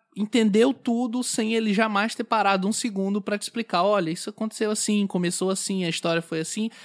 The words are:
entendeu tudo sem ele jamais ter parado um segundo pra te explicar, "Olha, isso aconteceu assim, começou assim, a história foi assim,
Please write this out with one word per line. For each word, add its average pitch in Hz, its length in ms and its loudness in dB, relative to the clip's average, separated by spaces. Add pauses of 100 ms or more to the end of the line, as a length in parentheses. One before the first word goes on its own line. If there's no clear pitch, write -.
(180)
entendeu 220 560 4
tudo 240 480 -2
sem 226 340 -2
ele 220 180 2
jamais 214 420 2
ter 247 80 -4
parado 196 460 2
um - 20 0
segundo 202 500 -2
pra 208 160 -4
te - 40 -18
explicar, 190 420 -2
"Olha, 196 260 2
isso 175 200 -6
aconteceu 214 420 -4
assim, 208 340 0
começou 180 440 0
assim, 190 340 -2
a 165 60 -2
história 165 320 0
foi 165 180 -6
assim, 214 300 -4 (160)